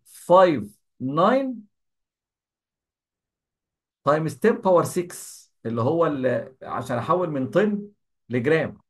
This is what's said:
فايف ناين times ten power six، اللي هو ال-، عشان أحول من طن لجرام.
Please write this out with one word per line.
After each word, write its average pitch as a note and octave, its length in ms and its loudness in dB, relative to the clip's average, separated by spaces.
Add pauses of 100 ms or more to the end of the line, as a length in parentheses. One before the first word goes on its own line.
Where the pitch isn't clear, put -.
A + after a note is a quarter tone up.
فايف E3+ 760 2 (220)
ناين G#3 680 -2 (2500)
times D#3 240 0
ten A3 220 2
power F3+ 300 2
six، F3 300 -6 (520)
اللي A#2 160 -2
هو D#3+ 240 2
ال-، C3 560 -2
عشان A#2+ 360 -6
أحول E3 320 -2
من C3 200 -4
طن G#3 380 0 (400)
لجرام. B2 500 -2 (120)